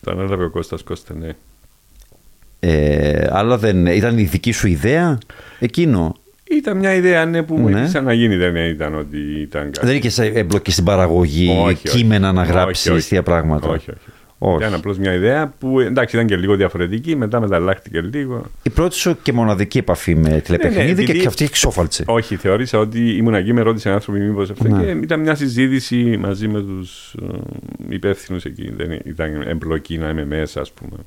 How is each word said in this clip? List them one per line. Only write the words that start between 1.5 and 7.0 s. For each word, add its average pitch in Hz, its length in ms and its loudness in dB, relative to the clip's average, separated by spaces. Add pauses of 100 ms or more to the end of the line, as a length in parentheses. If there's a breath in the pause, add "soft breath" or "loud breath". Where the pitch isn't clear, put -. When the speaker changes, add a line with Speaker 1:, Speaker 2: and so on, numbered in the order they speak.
Speaker 2:
Ε, 73 720 2
αλλά 110 260 2
δεν, 98 280 2
ήταν 104 320 2
η 107 60 4
δική 98 280 0
σου 107 160 0
ιδέα 127 500 2 (420 loud breath)
εκείνο; 117 560 2 (280)
Speaker 1:
Ήταν 285 340 -2
μια 190 160 2
ίδεα, 180 320 4